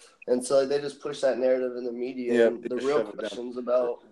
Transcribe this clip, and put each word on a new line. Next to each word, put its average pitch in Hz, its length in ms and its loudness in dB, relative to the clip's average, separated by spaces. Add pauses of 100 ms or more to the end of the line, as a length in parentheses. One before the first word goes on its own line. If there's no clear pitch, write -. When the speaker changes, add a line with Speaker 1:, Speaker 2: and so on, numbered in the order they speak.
(280)
Speaker 1:
And 123 180 2
so, 139 140 4
like, 135 100 2
they 143 100 2
just 143 220 -8
push - 180 -8
that 131 180 2
narrative 127 380 2
in 123 80 -8
the 123 80 -4
media, 123 420 -4
Speaker 2:
Yep, 117 200 6
Speaker 1:
and 110 100 -10
Speaker 2:
they 120 60 -6
Speaker 1:
the 127 60 -4
Speaker 2:
just 123 120 -2
Speaker 1:
real 139 120 2
Speaker 2:
shove 107 100 -2
it 101 80 -14
down. - 20 -
Speaker 1:
questions 120 380 -8
about 123 540 -2